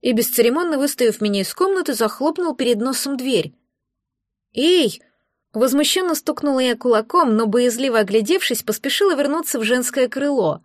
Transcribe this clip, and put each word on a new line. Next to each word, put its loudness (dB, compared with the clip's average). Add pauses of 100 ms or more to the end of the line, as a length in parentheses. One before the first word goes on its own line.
И, 0
бесцеремонно 0
выставив 0
меня 0
из -4
комнаты, 0
захлопнул -2
перед 0
носом -4
дверь. -2 (1000)
«Эй!» 2 (520)
Возмущённо 0
стукнула -2
я 0
кулаком, 2
но, 2
боязливо 0
оглядевшись, 0
поспешила 0
вернуться -2
в -2
женское 0
крыло. -2